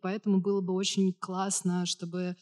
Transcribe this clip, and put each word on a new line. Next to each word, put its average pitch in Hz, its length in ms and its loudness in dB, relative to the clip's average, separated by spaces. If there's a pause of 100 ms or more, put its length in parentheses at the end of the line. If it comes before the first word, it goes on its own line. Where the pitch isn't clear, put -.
поэтому 196 380 2
было 196 220 2
бы 185 120 -2
очень 190 400 2
классно, 185 720 -2
чтобы 180 560 -4